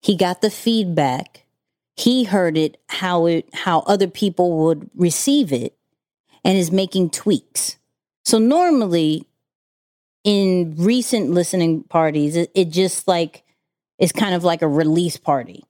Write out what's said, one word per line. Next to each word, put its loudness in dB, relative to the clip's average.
He 0
got -2
the 0
feedback. -4
He 2
heard 0
it, -2
how -2
it, 0
how 0
other 2
people 0
would 0
receive 0
it, -6
and 2
is 0
making 0
tweaks. -4
So 2
normally 2
in 0
recent 0
listening 0
parties, 0
it, -2
it 2
just, -2
like, -2
it's 0
kind -2
of -4
like 0
a 0
release 0
party. -4